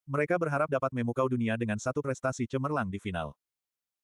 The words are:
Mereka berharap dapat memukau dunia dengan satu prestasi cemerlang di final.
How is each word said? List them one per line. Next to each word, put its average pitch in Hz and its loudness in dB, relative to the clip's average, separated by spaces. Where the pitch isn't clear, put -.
Mereka 151 2
berharap 151 0
dapat 131 0
memukau 123 2
dunia 117 2
dengan 110 0
satu 127 -2
prestasi 131 -2
cemerlang 135 0
di 95 -4
final. 85 -4